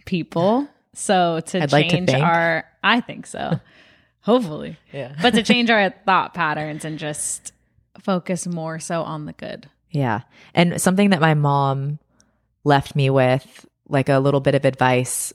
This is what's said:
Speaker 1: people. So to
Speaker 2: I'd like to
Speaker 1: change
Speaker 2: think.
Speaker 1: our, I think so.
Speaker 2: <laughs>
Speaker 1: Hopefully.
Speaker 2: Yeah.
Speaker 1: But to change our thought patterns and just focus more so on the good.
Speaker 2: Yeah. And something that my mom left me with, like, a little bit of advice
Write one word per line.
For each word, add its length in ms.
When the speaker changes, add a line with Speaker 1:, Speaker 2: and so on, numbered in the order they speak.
Speaker 1:
people. 640
So 540
to 160
Speaker 2:
I'd 100
like 160
to 80
Speaker 1:
change 140
Speaker 2:
think. 120
Speaker 1:
our, 440
I 160
think 260
so. 320
Speaker 2:
<laughs> 300
Speaker 1:
Hopefully. 560
Speaker 2:
Yeah. 300
Speaker 1:
But 100
to 100
change 280
our 240
thought 300
patterns 500
and 140
just 560
focus 440
more 320
so 240
on 220
the 80
good. 360
Speaker 2:
Yeah. 300
And 260
something 300
that 100
my 140
mom 640
left 320
me 140
with, 560
like, 200
a 120
little 200
bit 140
of 100
advice 720